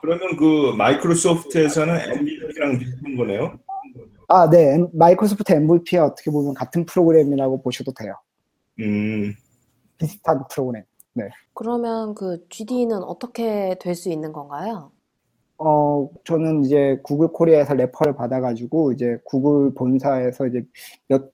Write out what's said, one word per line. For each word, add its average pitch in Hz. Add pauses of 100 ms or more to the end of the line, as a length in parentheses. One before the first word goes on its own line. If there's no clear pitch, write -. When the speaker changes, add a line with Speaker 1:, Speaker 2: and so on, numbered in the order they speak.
Speaker 1:
그러면 175
그 151
마이크로소프트에서는 160
엠브이피랑 151
비슷한 135
거네요? 120 (720)
Speaker 2:
아, 175
네. 156
엠-, 170
마이크로소프트 185
엠브이피와 170
어떻게 -
보면 143
같은 160
프로그램이라고 143
보셔도 131
돼요. 101 (640)
Speaker 1:
음. 104 (640)
Speaker 2:
비슷한 151
프로그램. 123 (300)
네. 104 (240)
Speaker 3:
그러면 226
그 180
지디이는 226
어떻게 208
될 180
수 175
있는 156
건가요? 156 (720)
Speaker 2:
어, 147 (140)
저는 160
이제 139
구글 147
코리아에서 156
레퍼를 135
받아가지고 127
이제 120
구글 139
본사에서 131
이제 120 (420)
몇, 135